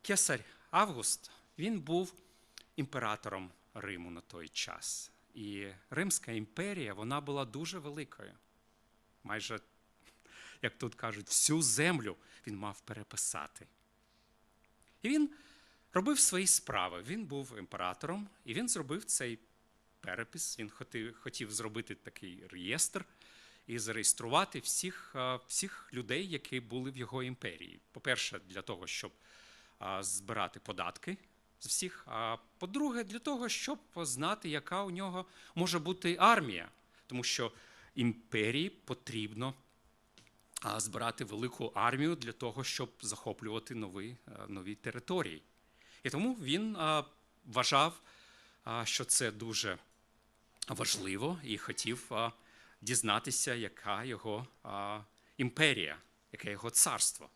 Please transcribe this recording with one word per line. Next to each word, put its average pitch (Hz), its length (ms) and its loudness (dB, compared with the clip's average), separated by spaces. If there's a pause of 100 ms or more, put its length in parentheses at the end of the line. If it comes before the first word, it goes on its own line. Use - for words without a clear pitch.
Кесар 165 420 4 (260)
Август, 170 600 2 (280)
він 196 220 0
був 170 340 2 (640)
імператором 107 720 -2 (240)
Риму 92 360 -8
на 85 100 -10
той 85 280 -14
час. - 640 -6 (260)
І 101 300 -6 (240)
Римська 160 420 0
імперія, 127 640 -4
вона 117 260 -2
була 143 240 -2
дуже 160 340 -6
великою. 143 540 -10 (920)
Майже, 107 360 -4 (1000)
як - 160 -2
тут 120 160 -4
кажуть, 104 320 -6
всю - 360 6
землю 127 540 4 (300)
він 104 100 -4
мав 101 240 -6
переписати. - 880 -6 (1400)
І 214 60 0
він 294 220 6 (640)
робив 262 260 4
свої 185 280 6
справи. 90 600 2
Він 208 180 -4
був 135 340 -6
імператором, 98 680 -4 (160)
і 117 100 -6
він 233 140 0
зробив 165 360 -2
цей 120 340 0 (600)
перепис. 113 580 -6
Він 104 120 -8
хоти-, 117 420 -8
хотів 113 400 -8
зробити 110 420 -4
такий 92 560 -14
реєстр 110 540 0 (600)
і 117 120 -6
зареєструвати 117 800 2
всіх, - 580 -4
а, 127 200 0
всіх - 560 -4
людей, 123 360 -2
які 135 320 -4
були 123 300 -4
в 131 60 -12
його 127 260 -4
імперії. 87 580 -8 (120)
По-перше, 120 560 0
для 95 140 -8
того, 90 240 -8
щоб, - 260 -6 (680)
а, 98 240 -2
збирати 98 580 -2
податки 95 560 -4 (440)
з - 60 -10
всіх, - 420 -2
а 113 280 0 (220)
по-друге, 240 460 0
для 208 140 -8
того, 247 300 -2
щоб - 300 -2 (180)
знати, 165 520 0
яка 151 340 0
у 196 80 -2
нього 185 360 -4 (280)
може 175 240 4
бути 175 420 0
армія. 156 480 8 (380)
Тому 123 180 -2
що - 280 0 (420)
імперії 117 760 2
потрібно, 110 840 -6 (1080)
а, 110 180 -2
збирати 117 440 -2
велику 113 500 -4
армію 131 420 4
для - 160 -6
того, 123 320 -4
щоб - 260 -2 (100)
захоплювати 110 720 -6
нові, 107 420 -6 (120)
е, - 20 -18 (180)
нові 98 260 -8
території. 117 680 -4 (600)
І 131 80 0
тому 220 240 2
він, 202 420 0
а, 156 280 2 (400)
вважав, 139 560 4 (640)
а, 117 200 -2
що - 200 0
це 113 260 4
дуже 107 480 -2 (920)
важливо, 107 760 0
і 107 140 -2
хотів, - 520 -2
а, 117 220 0 (480)
дізнатися, 113 760 2
яка 104 500 -2
його, 113 420 -4 (160)
а, 101 380 -4 (360)
імперія, 120 600 4 (340)
яке - 180 -8
його 104 200 -4
царство. - 640 4